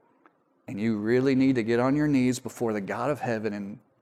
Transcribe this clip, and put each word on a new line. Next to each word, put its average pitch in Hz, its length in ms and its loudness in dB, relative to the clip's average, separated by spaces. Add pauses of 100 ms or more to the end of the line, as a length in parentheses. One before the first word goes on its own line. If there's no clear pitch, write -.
(680)
and - 140 -10
you 110 180 0
really 127 380 2
need 131 180 4
to 117 80 0
get 117 160 2
on 131 160 2
your 151 140 0
knees 127 320 2
before 113 320 -4
the 104 80 -2
God 101 280 -4
of 147 120 -4
heaven 110 320 -4
and 101 260 -10 (240)